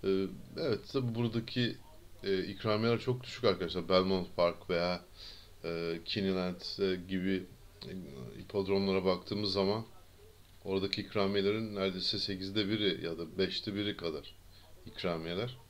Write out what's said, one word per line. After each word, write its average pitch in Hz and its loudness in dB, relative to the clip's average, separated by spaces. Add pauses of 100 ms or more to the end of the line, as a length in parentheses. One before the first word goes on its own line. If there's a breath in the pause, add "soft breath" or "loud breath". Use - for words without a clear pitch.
Ee, 95 4 (320)
evet, 139 0 (120)
tabi 123 0
buradaki, 117 0 (480)
e, 95 2
ikramiyeler 110 2
çok 127 -2
düşük - -8
arkadaşlar. 90 2
Belmont 92 6
Park 87 4
veya, 87 2 (580 loud breath)
e, 85 -2
Kineland, 92 0 (180)
e, 92 2
gibi, 95 0 (420)
e, 131 -10 (480)
hipodromlara 98 2
baktığımız 95 0
zaman 101 2 (800)
oradaki 98 0
ikramiyelerin 101 0
neredeyse 95 0
sekizde 98 -2
biri 101 2
ya 82 -2
da 82 -6
beşte 180 0
biri 104 -2
kadar 78 -6 (500 loud breath)
ikramiyeler. 87 -4 (120)